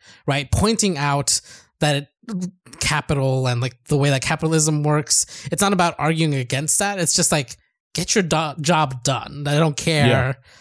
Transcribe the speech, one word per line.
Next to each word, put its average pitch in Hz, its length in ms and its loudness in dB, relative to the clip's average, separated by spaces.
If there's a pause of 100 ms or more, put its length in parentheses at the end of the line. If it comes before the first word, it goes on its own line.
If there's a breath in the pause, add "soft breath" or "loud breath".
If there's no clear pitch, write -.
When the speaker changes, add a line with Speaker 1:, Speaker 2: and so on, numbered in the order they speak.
(280 loud breath)
Speaker 1:
right? 139 240 -2
Pointing 196 460 2
out 143 440 0 (380 loud breath)
that 147 300 0 (720)
capital 135 680 0
and, 123 140 0
like, 127 240 -8
the 151 120 0
way 143 140 2
that 131 100 2
capitalism 156 600 0
works, - 680 -2
it's 160 100 -2
not 202 120 2
about 175 240 2
arguing 156 380 0
against 131 440 -2
that. 202 200 -2
It's 170 160 0
just, - 160 2
like, 147 260 -2 (360)
get - 220 -4
your 196 80 2
do-, 156 380 0
job 139 420 0
done. 139 440 -4
I 147 100 2
don't 156 200 2
care. 151 300 2
Speaker 2:
Yeah. 131 260 2 (280 soft breath)